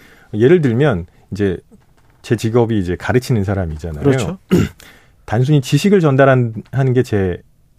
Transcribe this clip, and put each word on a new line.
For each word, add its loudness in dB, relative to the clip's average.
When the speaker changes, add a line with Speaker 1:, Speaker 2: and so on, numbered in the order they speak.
Speaker 1:
예를 4
들면 0
이제 -2
제 -4
직업이 0
이제 -4
가르치는 -2
사람이잖아요. -6
Speaker 2:
그렇죠. 0
Speaker 1:
<clears throat> -4
단순히 0
지식을 2
전달한, 2
하는 0
게 2
제 -4